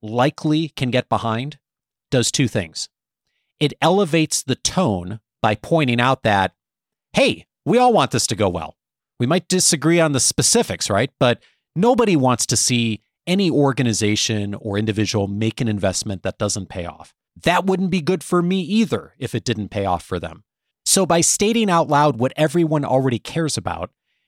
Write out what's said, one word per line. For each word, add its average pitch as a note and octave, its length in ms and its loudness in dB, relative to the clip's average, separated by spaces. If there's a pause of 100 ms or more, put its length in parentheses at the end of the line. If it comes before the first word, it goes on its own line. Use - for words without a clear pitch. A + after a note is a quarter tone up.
likely D3+ 680 0
can B2+ 200 -4
get B2 180 -2
behind, A#2 500 -4 (520)
does B2+ 200 2
two C3 180 2
things. F2 400 -6 (720)
It C#3+ 220 0
elevates E3 640 2
the B2+ 140 -4
tone G#2+ 640 -2 (200)
by A2 140 2
pointing B2+ 460 0
out C3 220 0
that, G2 320 2 (580)
"Hey, - 340 0 (180)
we A3 140 2
all B3 140 4
want D3+ 180 2
this - 160 0
to A2+ 100 -4
go G2 120 0
well. E2 280 -6 (420)
We A#2+ 80 0
might E3+ 220 0
disagree E3+ 520 2
on D#3 120 2
the C3 80 0
specifics, - 720 0
right? G#2+ 280 0
But B2 240 2 (340)
nobody G#3+ 400 4
wants B2+ 300 2
to A#2+ 100 -2
see A#2 440 0 (260)
any F#3 240 0
organization A2 1040 0
or G2+ 220 -6
individual G#2 520 0
make G#2+ 320 -4
an A#2 80 -2
investment G2 540 -4
that - 160 -8
doesn't G2 300 -4
pay F2+ 160 -10
off. - 300 -16 (280)
That F3+ 220 0
wouldn't F#3+ 260 0
be F#3 100 0
good D#3 220 -2
for F3 200 0
me F#3 180 0
either D#3+ 580 -2
if - 160 -6
it A#2 100 -6
didn't G#2+ 260 -4
pay G2+ 160 -4
off F2 180 -2
for F#2 140 -6
them." E2+ 260 -12 (400)
So F#3+ 220 2
by F3 140 2
stating G#3+ 500 0
out D#3+ 180 2
loud D3 300 2
what B2+ 180 0
everyone D#3 480 0
already B2+ 340 0
cares - 380 -4
about, F2 340 -6 (380)